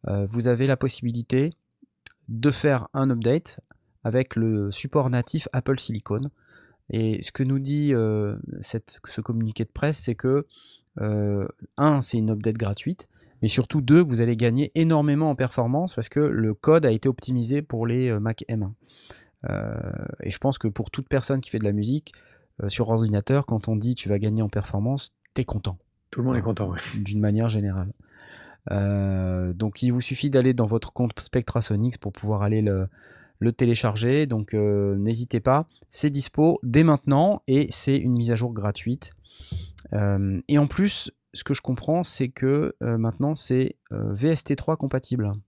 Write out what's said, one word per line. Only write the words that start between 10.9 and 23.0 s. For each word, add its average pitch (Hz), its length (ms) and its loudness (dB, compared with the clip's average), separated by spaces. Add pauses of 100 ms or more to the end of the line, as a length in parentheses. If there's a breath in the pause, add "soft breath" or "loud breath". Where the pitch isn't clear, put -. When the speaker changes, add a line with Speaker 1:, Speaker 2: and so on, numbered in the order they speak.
Speaker 1:
euh, 104 460 0 (300)
un, 143 260 4
c'est - 160 -2
une 110 100 2
update 110 280 -2
gratuite, 113 500 -4 (340 soft breath)
mais 113 60 2
surtout, 131 340 0
deux, 147 220 8
vous 123 180 2
allez 117 160 2
gagner 120 380 2
énormément 156 560 4
en 135 40 0
performance 131 600 -2
parce 113 140 -4
que - 100 0
le 110 340 2
code 156 320 4
a 120 60 6
été 113 180 2
optimisé 127 540 -2
pour 117 240 -4
les, 123 220 0
euh, 107 100 0
Mac 110 280 -2
M 113 140 -2
un. 101 120 -4 (760 loud breath)
Euh, 52 240 -4 (480)
et 101 100 -6
je - 60 -8
pense 139 200 0
que 117 100 -4
pour 104 240 -4
toute - 160 -8
personne 135 340 0
qui - 80 -14
fait 117 100 -4
de 107 40 -2
la 101 100 2
musique, 117 400 -2 (500 soft breath)
euh, 101 60 -2
sur 110 200 0
ordinateur, 113 560 2